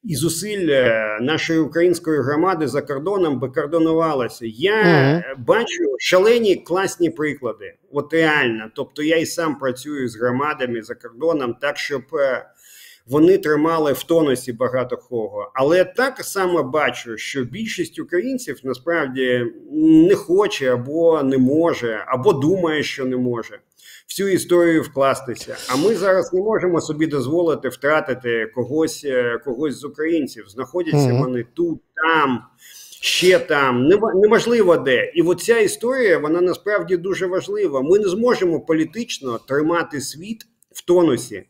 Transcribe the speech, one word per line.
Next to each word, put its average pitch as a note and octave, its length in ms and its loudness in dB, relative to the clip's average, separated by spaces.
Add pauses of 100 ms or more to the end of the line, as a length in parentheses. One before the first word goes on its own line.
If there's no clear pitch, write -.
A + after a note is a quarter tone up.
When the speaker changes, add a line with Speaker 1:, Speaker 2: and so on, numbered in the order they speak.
Speaker 1:
і F#3 120 -6
зусиль, E3+ 540 -4
е, A2+ 500 2
нашої D#3+ 380 0
української E3 640 0
громади D#3 460 0
за C3 140 -2
кордоном D#3 580 -2
би B2+ 80 -4
кордонувалося. D#3 960 0
Я, D3 360 0
Speaker 2:
Мгм. F3+ 40 6 (300)
Speaker 1:
е, C3+ 220 -6
бачу A#3 460 0 (140)
шалені G#3 580 4
класні F3 540 -2
приклади. A#2+ 640 -6 (180)
От C#3+ 200 -6
реально. D3 520 2 (100)
Тобто C#3+ 280 -8
я D#3 140 2
і D#3+ 100 0
сам D#3+ 320 -4
працюю C3+ 500 -6
з G#2 80 -12
громадами B2 680 -4
за A#2 120 -12
кордоном B2 680 -4
так, C#3+ 180 -4
щоб, C#3 240 -6 (120)
е, C3+ 320 -2 (600)
вони D#3 320 4
тримали D3+ 540 0
в B2 100 -4
тонусі C#3+ 500 0
багато A#2+ 440 -4
кого. G#2 580 -8
Але D#3 300 2
так B3+ 400 -2
само F3+ 380 -2
бачу, C3 540 -4
що C3 280 -6
більшість F3+ 560 -8
українців G#3 640 -4
насправді C3 800 -2 (640)
не G3+ 60 6
хоче E3+ 600 0
або D#3 480 2
не C3+ 160 2
може, C3 680 2
або C3 260 2
думає, D#3 500 0
що C3+ 220 -6
не B2+ 120 -4
може A#2+ 420 -4 (480)
в - 80 -14
цю G3 140 -2
історію E3+ 540 2
вкластися. C3+ 720 -4 (120)
А B2+ 80 -2
ми F#3+ 180 2
зараз F#3 380 0
не F#3 80 0
можемо F#3 400 0
собі D#3 260 -4
дозволити D3 640 -2
втратити B2 840 -2
когось, D3+ 500 -2
е, B2 400 0
когось C3+ 360 -4
з C#3 40 -18
українців. D3 640 -4
Знаходяться C#3+ 600 -2
Speaker 2:
Мгм. B2 140 0
Speaker 1:
вони B2+ 220 -4 (100)
тут, E3+ 260 -4 (140)
там, D#3 440 0 (600)
ще F3+ 380 4
там, C#3 500 2
нема-, G#3 260 4
неможливо G#3+ 600 4
де. B2+ 380 0
І E3 80 2
от E3+ 180 2
ця A#3 180 2
історія, A3 600 2
вона D3+ 220 0
насправді F3+ 560 0
дуже F3+ 300 -4
важлива. F3+ 560 -2
Ми E3+ 160 4
не G#3 100 0
зможемо F#3 520 0
політично D#3 800 -4 (100)
тримати D#3 520 -2
світ F#3+ 420 -12 (320)
в - 120 -16
тонусі. D#3 640 2